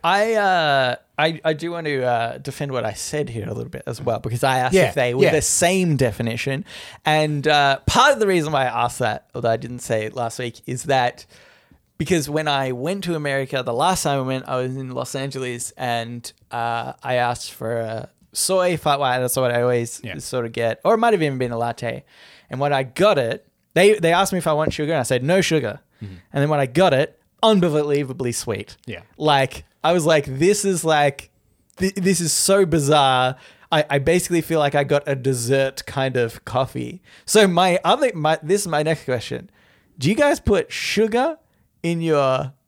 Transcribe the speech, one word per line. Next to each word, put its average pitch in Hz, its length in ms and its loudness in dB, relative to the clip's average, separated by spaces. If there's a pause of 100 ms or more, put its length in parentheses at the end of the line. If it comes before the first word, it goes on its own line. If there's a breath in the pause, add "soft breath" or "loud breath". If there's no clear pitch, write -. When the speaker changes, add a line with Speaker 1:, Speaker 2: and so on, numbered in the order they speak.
Speaker 1:
I, 208 320 2
uh, 156 600 2 (220)
I, 160 260 0
I 160 80 2
do 165 200 -6
want 165 140 -6
to, 139 180 -2
uh, 120 340 -2
defend 139 340 -8
what 120 120 -2
I 107 100 -2
said 147 340 -6
here 113 200 -8
a 113 60 -6
little 117 160 -8
bit - 160 -12
as 117 140 -8
well, 120 200 -2
because 120 240 -4
I 131 160 2
asked 127 140 0
Speaker 2:
Yeah, - 140 6
Speaker 1:
if - 60 -6
they 123 200 4
were 135 100 4
Speaker 2:
yeah. - 80 4
Speaker 1:
the 151 100 2
same 175 540 2
definition. 123 680 -2 (400 loud breath)
And, 151 420 0
uh, 143 400 4
part 262 280 4
of 226 60 -4
the 214 60 2
reason 165 260 2
why 135 140 2
I 120 180 0
asked - 160 -4
that, 113 340 -2
although 117 160 0
I 113 60 2
didn't 120 240 -10
say 110 260 -2
it - 80 -10
last 117 240 -6
week, 120 280 -8
is 123 180 -8
that 127 420 0 (720 soft breath)
because 147 320 0
when 151 180 -2
I 135 240 -2
went 165 320 -6
to 170 120 -2
America, 139 480 -2
the 120 100 -4
last 135 300 0
time 143 160 0
I - 20 -4
went, 131 260 -6
I 131 140 -4
was 127 140 -4
in 131 160 -10
Los 127 220 -8
Angeles, 131 600 -8
and, 117 540 -6 (200)
uh, 117 420 -4 (100)
I 127 140 -4
asked 120 360 -2
for 117 260 -6
a 113 300 -8 (240)
soy 180 440 0
flat 147 240 0
white. 127 180 0
That's 127 180 -2
what 127 140 2
I 120 120 2
always 120 420 0
Speaker 2:
Yeah. 92 140 -10
Speaker 1:
sort 123 280 -6
of 113 60 -10
get. 117 320 -2
Or 214 100 4
it 226 40 0
might 226 140 2
have 180 100 2
even 139 160 -2
been 127 120 -2
a 117 80 -6
latte. 117 460 -6 (460 soft breath)
And 127 100 -6
when 143 120 0
I 135 120 0
got 175 340 2
it, 117 260 -4 (300)
they, 202 240 6
they 165 140 2
asked 190 200 2
me 185 60 -2
if 165 80 -2
I 160 80 2
want 156 180 0
sugar, 151 200 -2
and 156 80 0
I - 20 -2
said, 123 200 0
"No 175 180 2
sugar." 147 400 0 (220 loud breath)
Speaker 2:
Mm-hmm. 95 120 -16 (180 loud breath)
Speaker 1:
And 143 100 0
then 147 60 2
when 151 120 2
I 135 60 0
got 147 280 4
it, 143 260 0 (220)
unbelievably 147 920 2
sweet. - 440 -6 (100)
Speaker 2:
Yeah. 90 160 -14 (140)
Speaker 1:
Like, 139 480 0 (200)
I 160 80 4
was 175 140 2
like, 160 200 4
"This 170 380 2
is 185 200 0
like, 147 460 2 (460)
th-, 190 180 -2
this 185 260 2
is 160 120 -2
so 196 320 4
bizarre." 139 720 2 (340 soft breath)
I, 151 200 2
I 143 80 2
basically 170 420 2
feel 160 200 -2
like 143 140 0
I 143 100 2
got 139 220 0
a 139 80 -2
dessert 131 720 -2
kind 131 300 -4
of 117 280 -2
coffee. 131 580 -4 (240 soft breath)
So 214 200 4
my 180 380 2
other, 247 300 2
my, 156 280 0
this 190 200 0
is 175 60 -8
my 151 140 0
next 156 220 -2
question. 123 460 -6 (480 soft breath)
Do 135 100 -2
you 214 60 2
guys 285 260 2
put 196 320 0
sugar 240 640 -2 (460)
in 165 180 -2
your 139 540 0 (140)